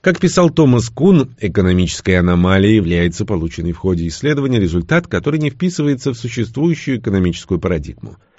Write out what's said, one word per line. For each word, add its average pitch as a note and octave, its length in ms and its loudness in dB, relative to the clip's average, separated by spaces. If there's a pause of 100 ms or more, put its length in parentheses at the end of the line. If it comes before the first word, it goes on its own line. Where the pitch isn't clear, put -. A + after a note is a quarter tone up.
Как F#3 180 0
писал F3 320 2
Томас B2 380 2
Кун, D3+ 500 2
экономическая F2+ 800 0
аномалия F#2 560 4
является F2 500 0
полученный E2+ 460 -4
в E2 80 -8
ходе E2+ 300 -2
исследования C3 500 -2
результат, F#2 480 0
который D3 320 -2
не D3+ 120 -2
вписывается D3 640 -4
в A#2+ 60 -8
существующую B2+ 800 -4
экономическую F#2 640 -2
парадигму. - 560 -6 (220)